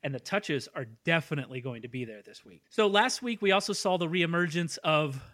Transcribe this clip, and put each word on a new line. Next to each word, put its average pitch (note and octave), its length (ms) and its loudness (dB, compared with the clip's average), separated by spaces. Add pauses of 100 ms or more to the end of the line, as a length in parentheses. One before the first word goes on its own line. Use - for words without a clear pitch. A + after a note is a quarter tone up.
and C3+ 100 -4
the B2+ 60 -6
touches E3 560 -2
are C#3 100 -6 (200)
definitely C#3+ 560 -2
going A#2+ 200 -8
to A#2+ 60 -12
be B2 160 -6
there G#2+ 180 -12
this - 220 -20
week. F2+ 260 -20
So G#3+ 180 2
last G#3 340 2
week, A#3 200 -4
we G3 120 6
also G3+ 180 2
saw F#3+ 240 0
the E3+ 140 0
reemergence E3+ 760 0
of D3+ 400 2 (100)